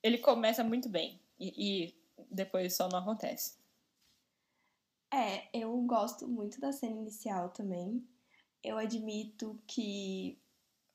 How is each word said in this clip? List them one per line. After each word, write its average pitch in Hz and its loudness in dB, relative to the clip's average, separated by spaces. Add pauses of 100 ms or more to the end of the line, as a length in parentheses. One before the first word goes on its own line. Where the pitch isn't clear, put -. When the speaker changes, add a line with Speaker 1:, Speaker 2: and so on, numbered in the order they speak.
Speaker 1:
ele 233 6
começa 233 6
muito 240 2
bem 170 -2 (180)
e, 196 0
e 180 -12 (360)
depois 185 0
só 185 2
não 180 0
acontece. - -2 (1600)
Speaker 2:
É, 214 0
eu 226 0
gosto 240 2
muito 226 -2
da 277 0
cena 226 -4
inicial 208 -4
também. 196 -2 (600)
Eu 220 -2
admito 220 -4
que 196 -2 (560)